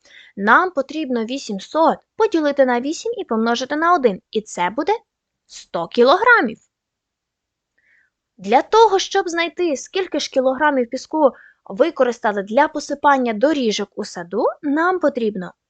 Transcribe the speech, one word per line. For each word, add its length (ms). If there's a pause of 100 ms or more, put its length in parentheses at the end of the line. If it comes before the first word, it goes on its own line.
(360)
Нам 360
потрібно 540
вісімсот 720 (180)
поділити 500
на 160
вісім 360
і 60
помножити 520
на 180
один. 280 (100)
І 100
це 280
буде 240 (520)
сто 420
кілограмів. 680 (1800)
Для 240
того, 380
щоб 300
знайти, 480
скільки 420
ж 100
кілограмів 600
піску 420 (340)
використали 760
для 240
посипання 680
доріжок 600
у 100
саду, 400 (160)
нам 380
потрібно, 540 (160)